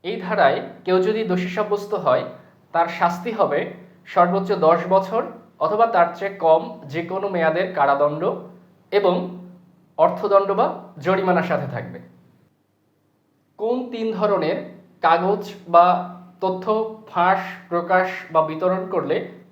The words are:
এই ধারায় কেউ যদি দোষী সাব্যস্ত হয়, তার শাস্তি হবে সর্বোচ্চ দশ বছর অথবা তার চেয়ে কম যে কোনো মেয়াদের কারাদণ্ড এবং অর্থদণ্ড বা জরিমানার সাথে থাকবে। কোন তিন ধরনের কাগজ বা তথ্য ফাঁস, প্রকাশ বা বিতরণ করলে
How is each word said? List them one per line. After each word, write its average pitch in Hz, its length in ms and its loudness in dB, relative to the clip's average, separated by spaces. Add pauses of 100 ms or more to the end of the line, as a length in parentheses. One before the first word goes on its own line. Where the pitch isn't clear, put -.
এই 208 200 -6
ধারায় 160 340 2 (260)
কেউ 185 120 2 (100)
যদি 214 140 0 (100)
দোষী 180 260 0
সাব্যস্ত 208 360 -2 (120)
হয়, 127 200 2 (500)
তার 170 140 2 (100)
শাস্তি 180 400 -2
হবে 143 220 2 (520)
সর্বোচ্চ 185 380 2 (160)
দশ 170 140 6 (140)
বছর 190 280 0 (420)
অথবা 214 300 2
তার 170 220 4
চেয়ে 196 280 -8
কম 160 180 6 (300)
যে 165 180 -4
কোনো 196 240 -4
মেয়াদের 165 320 0 (120)
কারাদণ্ড 147 440 2 (680)
এবং 190 220 4 (840)
অর্থদণ্ড 196 500 2 (100)
বা 262 80 2 (380)
জরিমানার 180 460 0
সাথে 139 240 -2
থাকবে। 95 240 -10 (1600)
কোন 233 180 -2 (160)
তিন 226 140 -4 (120)
ধরনের 208 380 0 (500)
কাগজ 180 360 2 (320)
বা 175 120 10 (560)
তথ্য 185 220 -4 (460)
ফাঁস, 185 320 2 (280)
প্রকাশ 180 360 2 (260)
বা 160 160 4
বিতরণ 185 340 -2 (120)
করলে 151 220 0 (360)